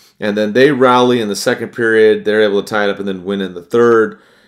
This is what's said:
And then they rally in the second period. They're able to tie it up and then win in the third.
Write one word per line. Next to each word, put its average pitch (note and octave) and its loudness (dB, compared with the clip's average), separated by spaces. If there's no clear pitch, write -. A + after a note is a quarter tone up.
And G#2 -4
then G#2+ -2
they C3+ 4
rally B2 2
in G#2+ -6
the G2+ -6
second A#2+ -6
period. A2 2
They're G#2 0
able G2+ 0
to G2+ -10
tie G#2+ -4
it G2+ -2
up F#2 -6
and G2 -10
then F#2 -10
win G2 -6
in F#2 -10
the F2 -16
third. A2+ 2